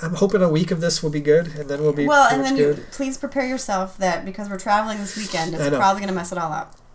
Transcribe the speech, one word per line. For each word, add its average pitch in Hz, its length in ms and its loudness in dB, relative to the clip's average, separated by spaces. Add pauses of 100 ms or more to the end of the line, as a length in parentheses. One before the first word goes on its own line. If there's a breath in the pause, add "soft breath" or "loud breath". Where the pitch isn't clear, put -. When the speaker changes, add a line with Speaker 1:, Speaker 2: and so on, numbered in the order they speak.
Speaker 1:
I'm 165 120 -4
hoping 196 260 2
a 175 80 4
week 156 220 2
of 165 100 -2
this 170 200 0
will 151 100 -2
be 151 100 -2
good, 156 260 4
and 151 220 -10
then 143 120 -4
we'll 151 120 2
be 143 120 0
Speaker 2:
Well, 285 220 6
Speaker 1:
pretty 247 80 2
Speaker 2:
and 269 80 0
Speaker 1:
much 262 60 0
Speaker 2:
then 269 80 0
you, 147 160 4
Speaker 1:
good. - 180 -8
Speaker 2:
please 269 260 -6
prepare 277 300 -4
yourself 208 520 -4
that 180 260 0
because 202 240 -8
we're 190 100 -8
traveling 214 380 0
this 202 180 -8
weekend, 170 380 -4
it's 156 100 -2
Speaker 1:
I 143 60 2
know. 143 80 2
Speaker 2:
probably 196 240 4
gonna 196 100 -4
mess 180 220 -4
it 180 40 -4
all 160 140 -4
up. - 240 -8 (180)